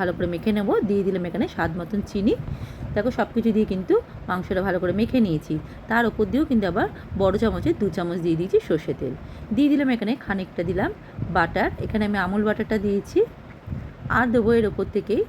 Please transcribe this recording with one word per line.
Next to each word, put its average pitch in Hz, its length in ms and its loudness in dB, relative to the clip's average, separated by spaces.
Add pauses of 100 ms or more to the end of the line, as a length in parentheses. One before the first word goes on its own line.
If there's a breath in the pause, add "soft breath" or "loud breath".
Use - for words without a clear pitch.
ভালো 180 160 0
করে 180 180 -2
মেখে 170 240 0
নেবো। 202 140 2 (160)
দিয়ে 202 180 2
দিলাম 190 220 0
এখানে 202 260 -2
স্বাদ 165 240 0
মতন 190 220 -4 (100)
চিনি। 214 240 2 (600 loud breath)
দেখো 208 240 0
সব 214 160 0
কিছু 226 220 2
দিয়ে 214 160 4
কিন্তু 190 220 0 (360 loud breath)
মাংসটা 185 360 -2
ভালো 185 160 2
করে 180 180 2
মেখে 240 260 2
নিয়েছি। 156 280 0 (360 loud breath)
তার 233 200 4
ওপর 214 220 0
দিয়েও 285 180 2
কিন্তু 220 220 4
আবার 277 160 2 (320 loud breath)
বড় 190 220 4
চামচের 220 380 2
দু 208 60 2 (100)
চামচ 175 280 -2
দিয়ে 165 160 2
দিয়েছি 190 180 2 (100)
সর্ষে 156 320 0
তেল। 131 140 -4 (420 loud breath)
দিয়ে 285 160 6
দিলাম 285 220 4
এখানে 220 180 0 (120)
খানিকটা 190 460 -2
দিলাম 202 200 0 (460 loud breath)
বাটার, 180 340 2 (140)
এখানে 214 240 0
আমি 208 160 0
আমুল 196 240 0
বাটারটা 214 360 0
দিয়েছি। 202 340 0 (1000)
আর 247 160 4
দেবো 226 240 4
এর 214 120 4
ওপর 190 240 -2
থেকেই 220 340 0